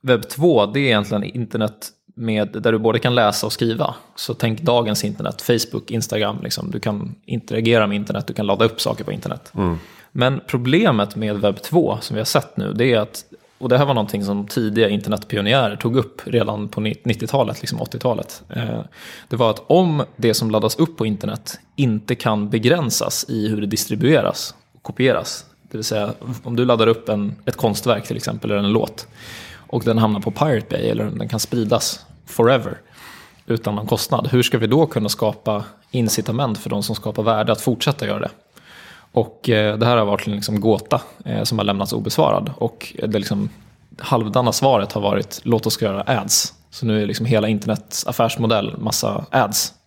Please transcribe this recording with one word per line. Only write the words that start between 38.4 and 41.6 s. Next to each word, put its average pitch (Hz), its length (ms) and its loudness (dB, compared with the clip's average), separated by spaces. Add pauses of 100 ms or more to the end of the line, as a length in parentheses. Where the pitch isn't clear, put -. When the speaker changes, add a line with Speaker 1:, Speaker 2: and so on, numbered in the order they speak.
Speaker 1:
Och, - 340 -2
eh, 107 280 2
det 113 80 2
här 120 120 4
har 107 80 4
varit 101 220 0
en 107 80 -4
liksom 104 260 -2
gåta, 110 400 2 (240)
eh, 110 180 -4
som 110 140 -2
har 101 80 0